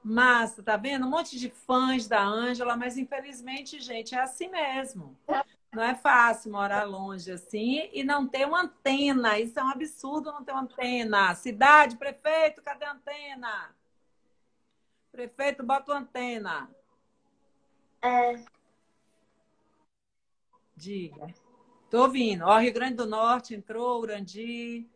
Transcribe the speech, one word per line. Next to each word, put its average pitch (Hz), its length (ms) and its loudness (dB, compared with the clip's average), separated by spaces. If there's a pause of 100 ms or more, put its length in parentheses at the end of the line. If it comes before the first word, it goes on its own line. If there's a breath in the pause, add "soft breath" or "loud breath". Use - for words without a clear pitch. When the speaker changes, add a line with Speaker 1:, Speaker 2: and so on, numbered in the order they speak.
Speaker 1:
Massa, 226 580 4
tá 214 140 0
vendo? 262 300 -4
Um 254 40 -4
monte 311 280 -4
de 247 100 -8
fãs 254 600 0
da 214 140 2
Ângela, 240 540 -2
mas 247 220 -6
infelizmente, 269 800 -10
gente, 233 360 -10
é 254 40 0
assim 269 280 -6
mesmo. 269 680 -6 (560 loud breath)
Não 226 100 -4
é 247 120 0
fácil 233 580 4
morar 202 320 0
longe 196 460 -10
assim 226 640 -4
e 277 100 -6
não 277 220 0
ter 269 200 0
uma 330 160 2
antena. 262 760 0
Isso 233 200 -4
é 269 40 -2
um 262 80 0
absurdo 294 600 -6
não 285 120 -14
ter 285 80 -12
uma 269 100 -4
antena. 226 760 0
Cidade, 254 600 6
prefeito, 302 680 0
cadê 285 220 -10
a 285 80 -8
antena? 262 840 -12 (1400)
Prefeito, 277 500 -6
bota 269 300 0
uma 285 80 -2
antena. 214 680 -8 (1300)
Speaker 2:
É. 240 420 2 (2250)
Speaker 1:
Diga. 170 560 -12 (580)
Tô 233 120 6
ouvindo. 233 420 2
Ó, 208 140 10
Rio 233 140 4
Grande 247 240 -2
do 233 100 -4
Norte 226 480 0
entrou, 233 460 -4
Urandi. 226 960 -10